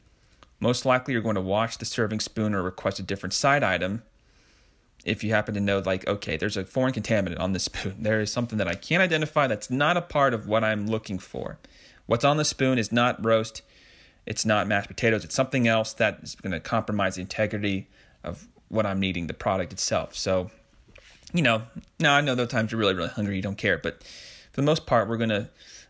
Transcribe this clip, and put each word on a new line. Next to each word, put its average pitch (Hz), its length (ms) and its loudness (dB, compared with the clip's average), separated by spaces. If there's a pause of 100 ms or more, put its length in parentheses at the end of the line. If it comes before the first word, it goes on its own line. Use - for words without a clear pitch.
(580)
Most 120 260 0
likely, 127 280 2
you're 117 100 0
going 110 140 0
to 95 40 0
wash 101 360 0
the - 80 -8
serving 110 340 -2
spoon 107 340 -2
or 98 120 0
request 95 340 -4
a 95 60 -8
different 95 280 -6
side 139 300 2
item 95 400 0 (1040)
if 104 160 -2
you 107 80 -2
happen 107 240 0
to 101 60 -2
know, 98 180 2
like, 95 300 0
"Okay, 98 280 -2
there's 101 200 -4
a 95 80 -4
foreign 131 280 0
contaminant 98 460 0
on 92 140 0
this 92 120 -2
spoon. - 340 -6
There 107 220 2
is 104 120 -2
something 117 260 -2
that 95 100 0
I 92 60 -2
can't 170 280 0
identify 156 440 2
that's 120 240 -2
not 147 260 2
a 170 60 0
part 139 320 2
of 101 140 -6
what 110 160 4
I'm 107 220 0
looking 110 320 -4
for." - 400 -8 (480)
What's 117 180 2
on 147 120 4
the 151 80 2
spoon 131 340 2
is 107 120 -2
not 120 340 2
roast. 113 380 2 (640)
It's - 180 -4
not 104 220 4
mashed 101 220 0
potatoes. 110 360 0
It's - 100 -10
something 131 340 2
else 113 260 2
that 104 280 0
is - 120 -14
gonna 90 260 -6
compromise 104 540 -2
the 92 60 -8
integrity 101 680 -4 (360)
of - 240 -10 (200)
what 107 160 2
I'm 98 140 0
needing, 92 300 -2
the - 60 -8
product 95 380 -2
itself. - 440 -4
So, 92 340 0 (840)
you 175 100 2
know, 117 200 4 (380)
now 143 160 6
I 143 40 6
know 139 140 2
there 123 100 2
are 113 40 -2
times 113 240 -2
you're 113 80 -2
really, 98 140 4
really 85 140 -2
hungry, 101 280 -2
you 95 60 -2
don't 98 160 -4
care, 92 200 2
but - 240 -6
for - 580 -12
the 139 60 2
most 156 200 2
part, 110 220 4
we're 117 80 -2
gonna, 110 320 0 (420)